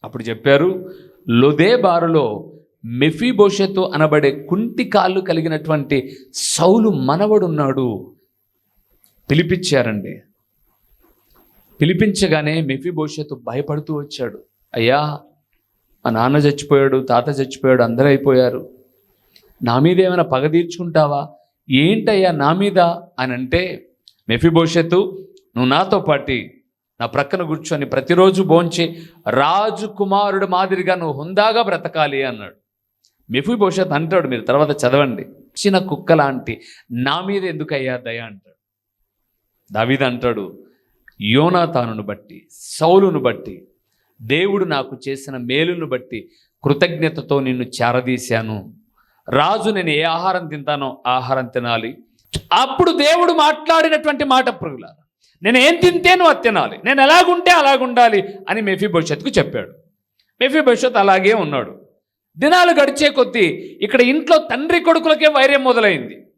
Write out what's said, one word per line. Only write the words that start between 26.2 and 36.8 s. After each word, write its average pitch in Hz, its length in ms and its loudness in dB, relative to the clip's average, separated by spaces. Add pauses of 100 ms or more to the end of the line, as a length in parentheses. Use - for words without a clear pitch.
నా 117 60 -4
ప్రక్కన 175 380 -4
కూర్చొని 156 420 -6
ప్రతిరోజు 185 580 2
భోంచే, 170 580 0 (260)
రాజుకుమారుడు 196 1160 0
మాదిరిగా 185 500 -2
నువ్వు 151 280 -6
హుందాగా 208 380 0
బ్రతకాలి" 156 640 -2
అన్నాడు. 110 320 -8 (720)
మెఫీబోషెతు 185 600 0
అంటాడు, 160 380 0
మీరు 120 140 -4
తర్వాత 143 440 2
చదవండి, 127 360 2
"చిన్న - 560 -4
కుక్క 165 360 -2
లాంటి 135 480 -2 (300)